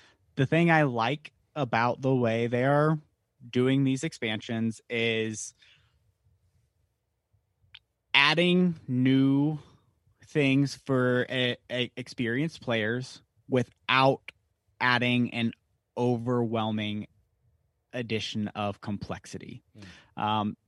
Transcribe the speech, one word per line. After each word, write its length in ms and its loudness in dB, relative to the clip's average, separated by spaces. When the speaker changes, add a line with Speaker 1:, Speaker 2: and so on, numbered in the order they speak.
Speaker 1:
The 100 0
thing 240 4
I 140 6
like 480 -2
about 460 0
the 140 2
way 320 0
they 180 0
are 340 2
doing 340 2
these 200 0
expansions 840 -4
is 640 -2
adding 600 4
new 680 2
things 480 2
for 440 2
a, 260 -2
a 260 -4
experienced 640 -4
players 640 -4
without 720 2
adding 540 2
an 180 -2
overwhelming 1120 -2
addition 560 -6
of 320 -6
complexity. 840 -10
Speaker 2:
Mm. 40 -4
Speaker 1:
Um, 340 -2